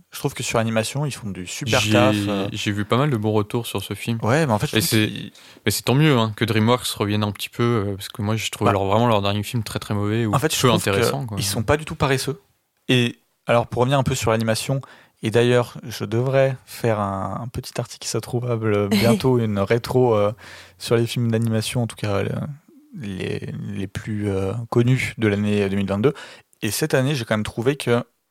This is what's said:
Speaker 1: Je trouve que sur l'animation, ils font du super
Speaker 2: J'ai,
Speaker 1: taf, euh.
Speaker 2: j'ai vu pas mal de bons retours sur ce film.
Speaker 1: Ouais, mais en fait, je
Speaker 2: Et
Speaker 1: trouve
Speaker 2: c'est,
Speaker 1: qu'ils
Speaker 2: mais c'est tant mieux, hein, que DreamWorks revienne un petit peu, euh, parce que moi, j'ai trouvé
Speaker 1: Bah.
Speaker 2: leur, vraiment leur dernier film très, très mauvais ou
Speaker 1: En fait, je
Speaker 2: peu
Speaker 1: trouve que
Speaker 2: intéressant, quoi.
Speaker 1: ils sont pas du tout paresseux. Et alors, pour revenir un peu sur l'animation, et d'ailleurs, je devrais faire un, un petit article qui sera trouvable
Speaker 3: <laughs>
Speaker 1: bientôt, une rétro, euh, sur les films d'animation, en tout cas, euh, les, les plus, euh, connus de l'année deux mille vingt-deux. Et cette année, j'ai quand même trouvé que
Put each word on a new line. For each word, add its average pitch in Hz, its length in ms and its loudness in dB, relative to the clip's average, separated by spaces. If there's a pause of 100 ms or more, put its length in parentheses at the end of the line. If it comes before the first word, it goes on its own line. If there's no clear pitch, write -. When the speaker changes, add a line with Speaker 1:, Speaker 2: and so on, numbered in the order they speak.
(120)
Speaker 1:
Je - 60 -14
trouve 143 140 -4
que - 120 -10
sur - 140 0
l'animation, 113 460 -2
ils 143 80 -4
font 107 180 -10
du 90 180 -10
super 131 320 -2
Speaker 2:
J'ai, 107 120 0
Speaker 1:
taf, 104 220 4 (140)
euh. 101 240 -2
Speaker 2:
j'ai 110 180 -4
vu 104 140 -2
pas 117 120 0
mal 147 140 2
de 127 60 0
bons 107 160 0
retours 107 340 0
sur 101 160 -6
ce 104 120 -8
film. 117 280 -4
Speaker 1:
Ouais, 139 240 4
mais 123 60 2
en 104 60 2
fait, 151 100 -2
je - 80 -2
Speaker 2:
Et 110 40 4
Speaker 1:
trouve 98 80 0
Speaker 2:
c'est, 110 200 2
Speaker 1:
qu'ils - 240 -10 (340)
Speaker 2:
mais 110 60 2
c'est - 100 -4
tant 120 140 2
mieux, 147 200 6
hein, 113 200 2
que - 80 0
DreamWorks 110 420 2
revienne 104 380 0
un 104 80 -2
petit - 160 -10
peu, - 140 -4 (260)
euh, 101 80 -4
parce 98 120 -12
que - 140 -8
moi, 107 140 0
j'ai 104 140 -6
trouvé - 180 0
Speaker 1:
Bah. 101 40 4
Speaker 2:
leur, 98 120 2
vraiment 107 240 4
leur 107 140 4
dernier 101 200 0
film 117 220 -4
très, - 160 -6
très - 140 -6
mauvais 104 320 0
ou 104 80 0
Speaker 1:
En - 40 2
fait, 151 160 0
je - 60 -2
Speaker 2:
peu 131 80 4
Speaker 1:
trouve 113 140 4
que 107 80 0
Speaker 2:
intéressant, 120 360 0
quoi. 107 140 -8
Speaker 1:
ils - 40 -2
sont 113 200 -4
pas 147 120 4
du 247 80 -4
tout 160 120 -10
paresseux. 135 440 -2 (480)
Et 123 300 2 (280)
alors, 117 200 4
pour 120 140 -4
revenir 131 180 4
un 131 60 2
peu 135 100 0
sur 117 160 -2
l'animation, 113 500 0 (440)
et 110 80 -2
d'ailleurs, 120 500 2
je 110 220 -10
devrais 131 520 0 (100)
faire 110 340 -2
un, 98 420 -4
un 120 60 -8
petit - 320 -10
article - 240 -10
qui - 40 -6
sera 117 120 -2
trouvable 110 680 0
Speaker 3:
<laughs> - 20 0
Speaker 1:
bientôt, 131 500 4
une 107 180 0
rétro, 117 560 2
euh, 104 160 2 (480)
sur - 160 0
les 117 140 2
films 117 240 0
d'animation, 113 500 0
en 117 60 0
tout - 80 -12
cas, 104 220 -4
euh, 104 100 -2 (680)
les, 101 560 -6 (220)
les 98 140 -6
plus, 104 420 -4
euh, 98 220 -2 (180)
connus 120 480 2
de 107 80 2
l'année 104 420 2
deux 95 80 -2
mille 98 120 0
vingt-deux. 104 260 2 (460)
Et 107 120 -4
cette - 200 -2
année, 139 220 2
j'ai 120 100 -4
quand 110 120 0
même 107 80 -2
trouvé 123 320 -2
que 120 260 0 (280)